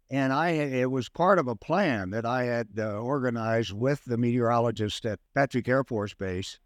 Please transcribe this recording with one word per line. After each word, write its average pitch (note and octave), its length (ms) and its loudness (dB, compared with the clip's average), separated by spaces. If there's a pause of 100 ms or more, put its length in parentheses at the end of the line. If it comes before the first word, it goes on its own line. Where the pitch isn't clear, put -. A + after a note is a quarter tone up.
(120)
And C3+ 220 0
I, D#3 160 0
it C3+ 400 0
was C3 180 -2
part F#3 300 2
of C#3+ 100 0
a A#2+ 80 -2
plan C3+ 560 0
that A2+ 140 -4
I B2 200 0
had, A#2 320 -2
uh, G#2+ 220 -2
organized A#2 760 0
with B2+ 320 0
the A#2+ 120 -2
meteorologist A#2 880 2
at G#2+ 140 -4 (160)
Patrick C3+ 320 0
Air C3 160 4
Force G#2 320 -4
Base F#2+ 500 -6